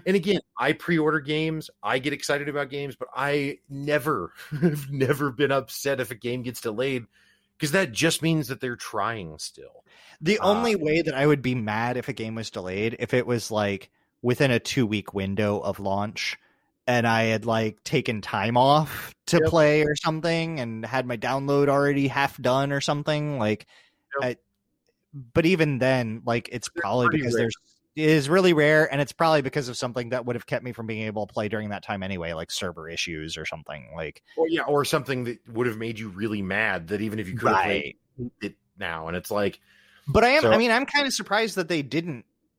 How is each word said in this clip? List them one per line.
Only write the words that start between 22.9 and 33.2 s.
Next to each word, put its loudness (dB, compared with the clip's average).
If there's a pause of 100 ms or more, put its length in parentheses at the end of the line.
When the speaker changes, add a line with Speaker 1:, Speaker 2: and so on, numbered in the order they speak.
Speaker 2:
like, 0 (480)
Speaker 1:
Yep. -2
Speaker 2:
I, -2 (760)
but 0
even 4
then, 2
like, 0
it's -8
Speaker 1:
They're -4
Speaker 2:
probably 4
Speaker 1:
pretty 0
Speaker 2:
because 0
Speaker 1:
rare. 2
Speaker 2:
there's, 0 (400)
it 2
is 4
really 6
rare, 6
and 0
it's -4
probably 4
because -4
of -8
something -6
that -4
would -2
have -12
kept -4
me -8
from -10
being -6
able -4
to -16
play -2
during -4
that -6
time -6
anyway, -4
like -8
server -8
issues -6